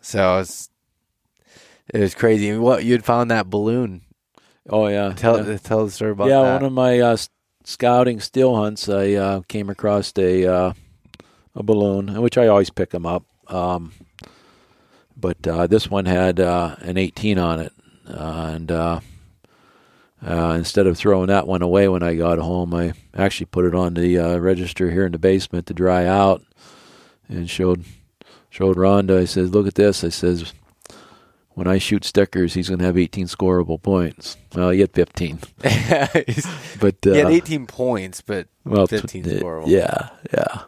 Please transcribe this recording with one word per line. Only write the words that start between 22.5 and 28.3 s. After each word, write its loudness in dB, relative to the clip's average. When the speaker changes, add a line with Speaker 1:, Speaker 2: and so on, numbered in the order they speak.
Speaker 2:
I -2
actually -2
put 0
it 2
on 0
the, 2
uh, 0
register -2
here 0
in -4
the -8
basement 0
to -8
dry 0
out, 2
and -8
showed, 0